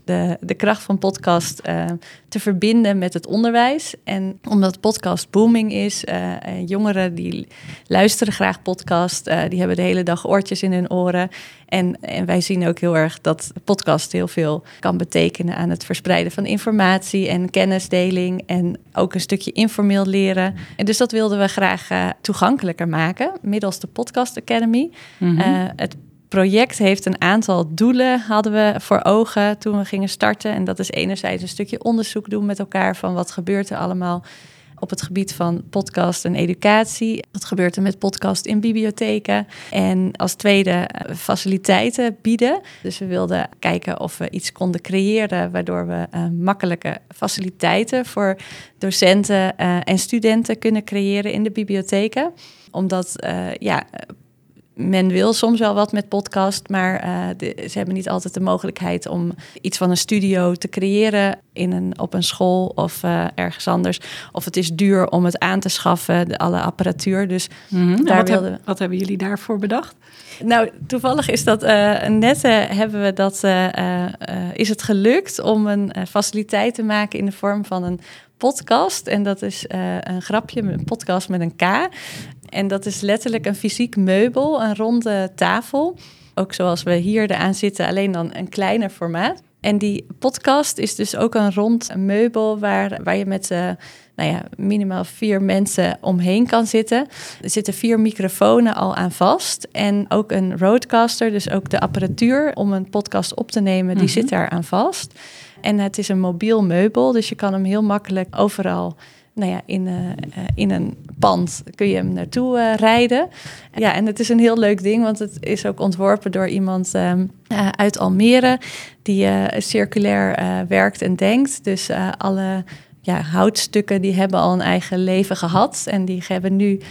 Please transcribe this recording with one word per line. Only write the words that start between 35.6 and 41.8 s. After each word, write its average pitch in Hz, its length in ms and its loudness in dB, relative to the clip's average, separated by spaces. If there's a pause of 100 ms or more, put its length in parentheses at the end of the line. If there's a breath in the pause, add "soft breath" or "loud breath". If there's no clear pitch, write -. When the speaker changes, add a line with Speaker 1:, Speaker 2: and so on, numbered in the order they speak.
Speaker 1:
podcast 180 560 -2
en 175 100 -2
educatie. 214 960 0
Wat - 140 -10
gebeurt 180 300 -2
er 196 60 -2
met 190 180 0
podcast 196 460 -2
in 208 140 0
bibliotheken? 214 880 0 (240 loud breath)
En 185 440 2
als - 180 -2
tweede, 196 380 4
eh, - 440 -2
faciliteiten 196 1040 0